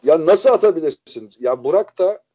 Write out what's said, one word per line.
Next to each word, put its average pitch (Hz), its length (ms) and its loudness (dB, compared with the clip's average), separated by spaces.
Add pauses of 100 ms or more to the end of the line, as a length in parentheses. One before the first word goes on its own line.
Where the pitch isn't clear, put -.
Ya 156 220 2
nasıl - 240 4
atabilirsin? 156 880 -2
Ya 123 240 -4
Burak 180 360 -4
da 190 220 -2 (140)